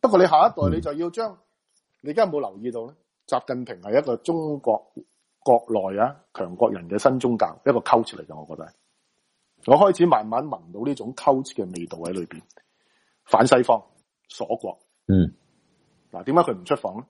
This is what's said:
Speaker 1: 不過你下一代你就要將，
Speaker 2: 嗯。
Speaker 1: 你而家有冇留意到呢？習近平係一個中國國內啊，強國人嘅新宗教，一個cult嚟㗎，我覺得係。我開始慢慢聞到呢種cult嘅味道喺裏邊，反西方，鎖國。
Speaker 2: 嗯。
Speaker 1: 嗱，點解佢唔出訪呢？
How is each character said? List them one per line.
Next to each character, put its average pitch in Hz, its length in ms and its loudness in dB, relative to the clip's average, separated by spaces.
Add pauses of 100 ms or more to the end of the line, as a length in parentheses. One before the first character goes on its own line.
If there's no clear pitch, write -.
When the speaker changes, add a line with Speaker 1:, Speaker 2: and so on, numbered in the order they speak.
Speaker 1:
不 262 80 4
過 202 100 4
你 180 80 6
下 165 220 4
一 - 20 4
代 151 260 -2
你 170 40 -4
就 165 140 -6
要 170 160 -6
將， 220 220 -8
Speaker 2:
嗯。 175 60 -20 (640)
Speaker 1:
你 143 100 -12
而 151 40 -8
家 226 100 4
有 185 60 -2
冇 147 100 -4
留 98 180 -8
意 120 120 -8
到 117 160 -10
呢？ 147 80 -20 (320)
習 127 200 -2
近 127 180 -6
平 98 180 -14
係 104 160 0
一 147 60 2
個 123 120 -2
中 156 440 -6
國 - 320 -2 (480)
國 123 280 4
內 98 300 -2
啊， 131 180 0 (180)
強 90 220 -8
國 113 140 4
人 87 180 -8
嘅 98 100 -4
新 131 220 2
宗 123 160 0
教， - 300 -2
一 139 60 2
個 120 80 2
cult 117 260 2 (100)
嚟 78 100 -18
㗎， 78 140 -16
我 76 60 -16 (100)
覺 80 60 -16
得 - 60 -18
係。 - 40 -20 (920)
我 131 100 8
開 190 220 6
始 170 80 4
慢 110 200 2
慢 120 180 -4
聞 151 60 -12 (220)
到 101 120 -12
呢 143 100 -2
種 117 200 -12
cult 135 400 0
嘅 107 100 -6 (120)
味 85 100 -10
道 82 120 -14
喺 85 140 -6
裏 90 140 -8
邊， - 140 -20 (840)
反 117 220 4
西 127 160 4
方， 113 200 0 (460)
鎖 - 180 -12 (100)
國。 - 220 -12 (280)
Speaker 2:
嗯。 92 280 2 (760)
Speaker 1:
嗱， 90 120 -14
點 135 120 -4
解 175 60 6
佢 131 120 -2
唔 90 100 -14
出 143 120 -2
訪 98 240 -10
呢？ 135 80 -20